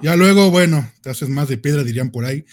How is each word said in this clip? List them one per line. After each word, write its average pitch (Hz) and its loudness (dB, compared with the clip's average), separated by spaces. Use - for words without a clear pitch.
Ya 160 0
luego, 190 4
bueno, 165 2
te - -12
haces 131 -8
más 139 -2
de 131 -4
piedra, 143 -2
dirían 120 -4
por 120 -6
ahí. 139 -8